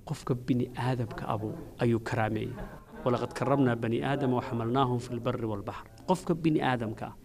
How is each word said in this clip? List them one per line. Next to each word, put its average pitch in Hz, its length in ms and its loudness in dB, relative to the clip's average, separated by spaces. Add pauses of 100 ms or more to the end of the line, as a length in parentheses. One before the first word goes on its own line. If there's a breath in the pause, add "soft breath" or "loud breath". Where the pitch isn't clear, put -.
qofka - 300 -2
bini 123 320 2 (100)
aadamka 123 500 -2
abu 107 220 0 (300)
ayuu 117 220 4
karaameeyey. 110 520 0 (520)
"ولقد 120 280 2
كرمنا 127 420 4
بني 120 380 0
آدم 135 200 2
وحملناهم 123 680 2
في 120 120 -6
البر 117 360 -2
والبحر." 104 380 -6 (240)
Qofka 180 260 2
bini 160 260 2
aadamka 120 520 -2 (120)